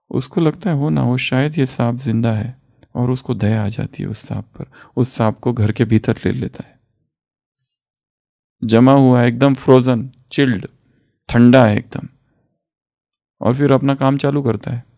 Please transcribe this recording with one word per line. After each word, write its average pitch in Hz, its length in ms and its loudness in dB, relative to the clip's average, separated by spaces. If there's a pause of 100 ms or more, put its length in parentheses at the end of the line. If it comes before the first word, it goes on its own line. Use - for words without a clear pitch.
(100)
उसको - 300 -4
लगता 160 300 -2
है 156 60 0
हो 143 140 -2
ना 151 100 0
हो 123 180 0
शायद 139 400 -2
ये 131 80 0
सांप 120 320 -4
जिंदा 113 340 -2
है, 110 220 -6 (400)
और 123 160 -2
उसको 127 240 -6
दया 107 300 -2
आ 101 40 -4
जाती 104 340 -8
है 95 60 -8
उस 107 100 -10
सांप 107 260 -10 (120)
पर। - 100 -14 (300)
उस 123 160 -2
सांप 110 260 -2
को 123 140 -4
घर 107 200 0
के 117 120 -2
भीतर 110 400 0
ले 95 80 -2
लेता - 320 -10
है, - 140 -20 (1800)
जमा 117 320 4
हुआ 127 260 4
है, 120 80 2
एकदम 131 260 0
frozen, 127 560 2 (220)
chilled, 127 340 -2 (640)
ठंडा 120 380 6
है 104 120 2
एकदम, - 300 -10 (1300)
और 117 140 0
फिर 139 180 2
अपना 135 220 2
काम 135 240 0
चालू 143 240 -2
करता 113 280 -4
है। 120 140 -8 (120)